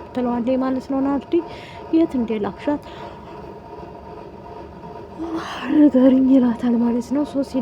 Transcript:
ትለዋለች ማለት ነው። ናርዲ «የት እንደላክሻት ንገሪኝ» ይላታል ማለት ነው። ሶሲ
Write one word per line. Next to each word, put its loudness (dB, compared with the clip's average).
ትለዋለች 0
ማለት -2
ነው። 0
ናርዲ -2
«የት 4
እንደላክሻት -2
ንገሪኝ» 8
ይላታል 4
ማለት 0
ነው። 0
ሶሲ -4